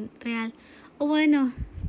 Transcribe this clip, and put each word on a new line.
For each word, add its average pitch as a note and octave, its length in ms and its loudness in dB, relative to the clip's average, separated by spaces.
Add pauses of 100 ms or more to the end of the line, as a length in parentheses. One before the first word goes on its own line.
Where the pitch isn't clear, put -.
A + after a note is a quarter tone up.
(200)
real. A3+ 340 -6 (440)
O D4 100 -2
bueno, D4 460 4 (360)